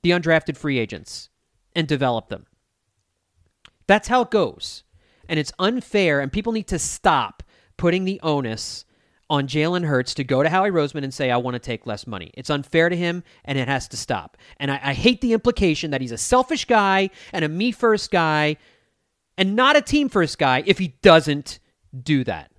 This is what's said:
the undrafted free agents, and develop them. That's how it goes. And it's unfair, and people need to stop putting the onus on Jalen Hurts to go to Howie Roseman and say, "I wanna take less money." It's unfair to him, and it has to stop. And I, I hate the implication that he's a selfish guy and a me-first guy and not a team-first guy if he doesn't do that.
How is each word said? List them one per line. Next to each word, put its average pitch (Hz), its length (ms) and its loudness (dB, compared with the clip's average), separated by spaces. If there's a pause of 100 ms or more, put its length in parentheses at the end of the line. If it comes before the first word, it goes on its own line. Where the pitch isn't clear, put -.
the 175 100 2
undrafted 160 440 2
free 139 240 -2
agents, - 500 -8 (460)
and 160 100 0
develop 131 440 -2
them. - 160 -12 (1400)
That's 208 220 2
how 247 140 2
it - 100 -4
goes. - 540 -2 (420)
And 156 100 -2
it's 151 220 -4
unfair, 190 640 0
and 139 100 -4
people 214 220 -4
need 220 140 -4
to 170 120 -4
stop - 640 0 (320)
putting 180 300 0
the 190 180 -4
onus 135 640 -4 (440)
on 139 180 0
Jalen 160 380 0
Hurts 131 280 0
to 143 100 -6
go 131 180 0
to 156 80 2
Howie 190 220 2
Roseman 147 320 -2
and 135 100 -8
say, 131 180 -2
"I 120 40 2
wanna 123 240 -2
take - 260 -8
less 107 220 -8
money." 95 280 -10
It's - 140 -12
unfair 156 380 2
to 180 80 0
him, 175 280 -4 (200)
and 139 140 -4
it 123 100 -2
has 135 220 -4
to - 80 -12
stop. - 400 -6 (200)
And 139 140 -4
I, 139 100 -4
I 139 120 -2
hate 226 260 2
the 233 140 0
implication 175 580 0
that 131 80 -2
he's 120 140 -6
a 113 40 -8
selfish 262 460 0
guy 196 460 2 (240)
and 170 100 -2
a 151 60 -2
me-first 214 600 0
guy 156 460 2 (840)
and 190 180 0
not 262 200 4
a 294 60 6
team-first 262 560 0
guy 127 280 2
if 190 120 2
he 180 120 -4 (120)
doesn't 156 580 6 (440)
do 143 200 2
that. 80 360 -6